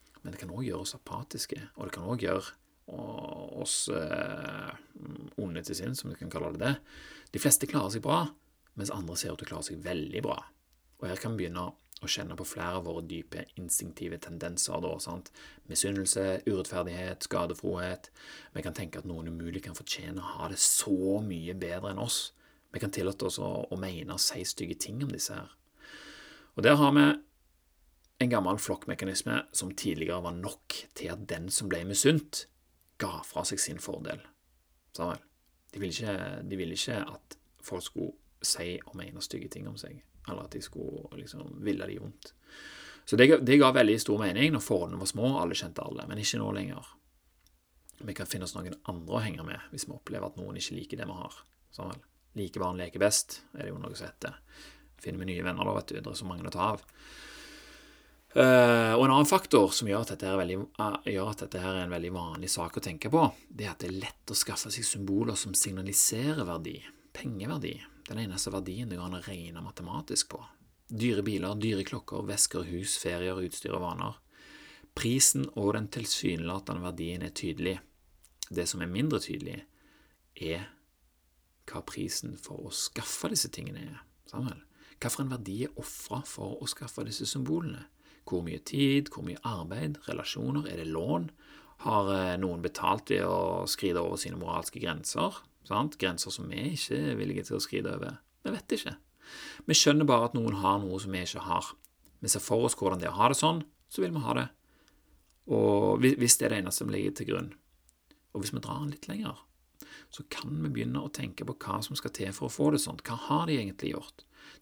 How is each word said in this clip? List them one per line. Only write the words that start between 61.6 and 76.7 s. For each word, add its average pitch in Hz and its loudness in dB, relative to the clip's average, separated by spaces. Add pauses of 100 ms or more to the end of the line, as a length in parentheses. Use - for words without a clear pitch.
her 95 -2
er 90 -2
en 87 -4
veldig 87 -2
vanlig 87 -6
sak 82 -2
å - -2
tenke 90 -6
på, 160 8 (260)
det 107 -8
er 104 -4
at - -12
det 90 -6
er 95 -4
lett - -10
å 101 -2
skaffe - 0
seg 113 -4
symboler 101 0
som 98 -4
signaliserer 104 2
verdi, 82 -6 (400)
pengeverdi. 123 -4 (300)
Den 107 -6
eneste 95 -4
verdien 98 -4
det 90 -4
går 90 -6
an 92 -6
å 85 -10
regne 85 -10
matematisk - -2
på. - -12 (460)
Dyre 110 2
biler, 101 0
dyre 104 2
klokker, 101 -6
vesker, 92 2
hus, 90 -2
ferier, 90 0
utstyr - -4
og 90 -2
vaner. 87 -4 (760)
Prisen 135 4 (100)
og 104 2
den 110 -2
tilsynelatende 90 -2